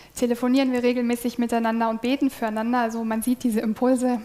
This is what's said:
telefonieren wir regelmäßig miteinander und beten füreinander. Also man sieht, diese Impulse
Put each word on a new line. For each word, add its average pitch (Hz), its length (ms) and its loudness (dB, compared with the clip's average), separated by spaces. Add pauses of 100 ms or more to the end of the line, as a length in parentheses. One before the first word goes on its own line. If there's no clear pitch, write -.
(160)
telefonieren 247 580 2
wir 247 100 0
regelmäßig 240 560 0
miteinander 226 500 0
und 226 120 -4
beten 269 280 0
füreinander. 226 500 -2
Also 226 240 -2
man 220 200 -2
sieht, 247 200 -2
diese 220 180 0
Impulse 247 640 0